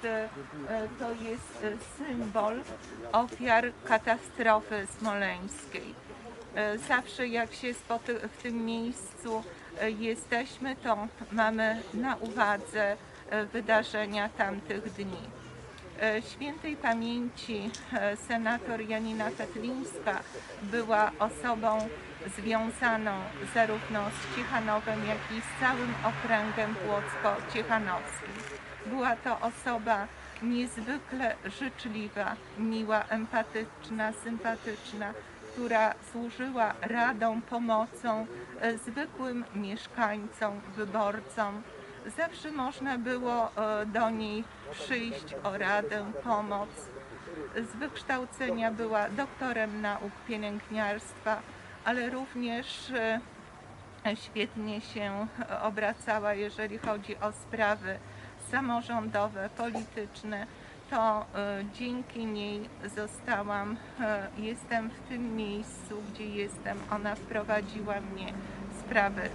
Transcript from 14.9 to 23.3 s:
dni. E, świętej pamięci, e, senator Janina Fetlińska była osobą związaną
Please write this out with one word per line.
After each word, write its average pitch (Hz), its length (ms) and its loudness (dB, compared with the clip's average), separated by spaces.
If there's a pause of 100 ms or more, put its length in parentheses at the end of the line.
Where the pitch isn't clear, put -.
dni. - 360 -6 (720)
E, 220 200 4
świętej 294 540 -6
pamięci, 233 960 0 (240)
e, 202 240 2
senator 233 640 0
Janina 220 480 0
Fetlińska 226 920 -2 (420)
była 214 580 4
osobą 220 680 2 (500)
związaną 220 760 4 (420)